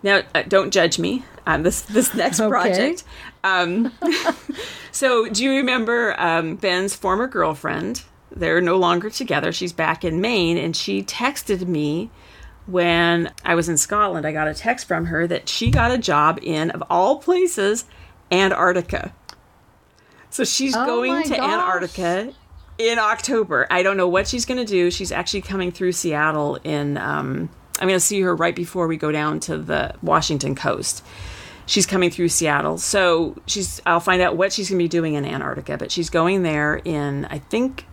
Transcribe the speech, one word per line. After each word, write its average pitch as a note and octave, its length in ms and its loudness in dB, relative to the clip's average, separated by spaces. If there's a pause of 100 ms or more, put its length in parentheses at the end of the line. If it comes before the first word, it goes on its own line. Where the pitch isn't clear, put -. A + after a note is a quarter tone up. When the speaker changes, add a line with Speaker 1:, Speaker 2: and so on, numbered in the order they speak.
Speaker 1:
now, G3 220 2 (100)
uh, D#3+ 140 2
don't G3 260 4
judge E3+ 240 2
me. G3 280 -2 (200)
Um, D#3 180 0
this, F#3 200 0
this G#3+ 320 0
next A3 240 0
Speaker 2:
Okay. A3 100 2
Speaker 1:
project. G#3+ 540 0 (400)
Um, F#3 480 2 (500)
<laughs> - 500 -12
so A#3+ 360 2
do A3+ 160 -2
you C4+ 100 4
remember, A#3+ 680 2
um, E3 360 0
Ben's F#3+ 400 0
former G3+ 320 0
girlfriend? E3 760 -2 (280)
They're E3 300 2
no F3+ 160 4
longer F3 320 2
together. D#3 420 -2
She's E3+ 220 -6
back D#3+ 320 -2
in D#3+ 160 -2
Maine, F#3 380 2
and E3 160 -4
she G3 260 -2
texted G3+ 680 -4
me D#3+ 440 -2 (560)
when E3+ 680 2 (100)
I F3 120 2
was E3 140 0
in D#3+ 80 2
Scotland. F#3 500 0
I D#3 40 -2
got D#3 160 -2
a D3+ 60 -4
text A#3+ 340 -4
from E3+ 200 -2
her E3 200 0
that - 220 -4
she A#3 220 0
got A#3+ 200 4
a B3+ 60 0
job D#3+ 460 2
in, D#3+ 280 -2
of D#3+ 200 -8
all G3 260 4
places, D#4 680 2 (460)
Antarctica. F3+ 800 2 (1160)
So - 140 -2
she's C4 320 0
Speaker 2:
Oh A#3+ 100 0
Speaker 1:
going B3 280 0
Speaker 2:
my E4 100 0
Speaker 1:
to D4 140 -4
Speaker 2:
gosh. - 20 0
Speaker 1:
Antarctica F#3+ 960 -2 (440)
in A3+ 220 2
October. G#3+ 720 2
I F3+ 100 4
don't G3 160 2
know F3+ 100 4
what F#3 200 2
she's A#3+ 180 -4
gonna B3+ 200 -2
do. F3+ 260 2
She's F3+ 200 -6
actually F#3 300 -4
coming F#3 300 -4
through F3+ 220 -2
Seattle D3+ 680 0
in, C#3+ 340 -2
um, D3 520 -4 (300)
I'm F#3 80 0
gonna F#3 120 4
see F#3+ 220 0
her F3+ 140 2
right E3+ 200 0
before F3 300 -2
we D#3+ 100 0
go D#3 160 -2
down D3+ 300 0
to D#3 160 -6
the D#3 460 -2
Washington D3+ 500 0
coast. - 500 -4 (640)
She's F#3+ 180 2
coming F3+ 240 2
through E3+ 200 0
Seattle. D3+ 500 0
So E3+ 560 2 (100)
she's, - 400 -6
I'll E3+ 140 4
find F3+ 220 2
out F3+ 140 4
what F#3+ 160 2
she's F#3+ 180 -4
gonna F#3 100 0
be E3+ 80 2
doing E3 280 0
in C#3+ 100 -2
Antarctica, C#3+ 520 -6
but - 140 -6
she's E3+ 180 -2
going F3+ 340 2
there D3+ 400 0
in, C#3+ 420 -2
I D3+ 140 -8
think B3 540 -4